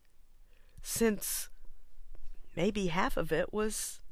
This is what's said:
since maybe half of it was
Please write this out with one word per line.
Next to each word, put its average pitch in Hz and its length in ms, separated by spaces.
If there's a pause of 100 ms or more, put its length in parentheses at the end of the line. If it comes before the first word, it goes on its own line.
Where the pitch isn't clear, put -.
(800)
since - 680 (1040)
maybe 196 320
half 175 300
of 160 160
it 156 200
was 214 460 (120)